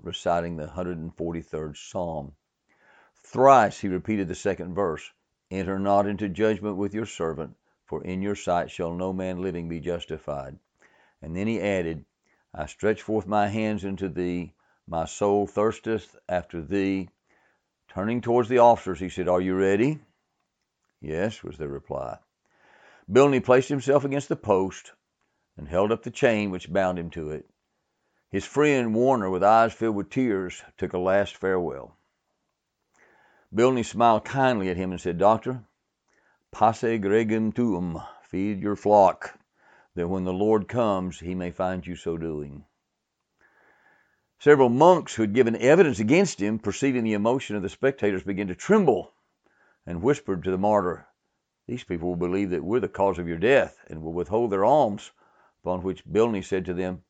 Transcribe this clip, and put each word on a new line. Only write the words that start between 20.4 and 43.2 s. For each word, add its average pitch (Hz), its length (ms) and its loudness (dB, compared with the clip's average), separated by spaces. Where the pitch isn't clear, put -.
"Yes," 87 440 -6
was 80 140 -14
their 76 100 -8
reply. 69 500 -10
Bilney 135 280 6
placed 127 300 4
himself 135 340 2
against 139 260 -4
the 160 60 -2
post 95 580 0
and 76 100 -14
held 95 240 0
up 113 120 -2
the 123 80 -10
chain 107 380 0
which 90 220 -10
bound 92 260 0
him 85 120 -8
to 78 220 -10
it. 76 140 -10
His 98 160 -4
friend 135 500 2
Warner, 120 340 2
with 92 140 0
eyes 113 300 6
filled 113 240 -2
with 98 120 -6
tears, 98 540 -2
took 92 160 -6
a - 40 -4
last 95 380 0
farewell. 82 600 -4
Bilney 120 300 4
smiled 110 400 2
kindly 127 460 0
at 87 80 -2
him 92 140 -4
and 87 100 -8
said, 87 160 -4
"Doctor, 110 440 2
passe 113 460 2
gregem 110 560 2
tuum, 90 480 -2
feed 95 380 -4
your 101 160 -2
flock, 101 600 4
that 87 120 -2
when 95 160 -2
the 92 80 -2
Lord 104 380 2
comes, 98 500 -2
he 90 160 -8
may 90 160 -6
find 92 340 -4
you 87 120 -10
so 85 200 -6
doing." 76 460 -8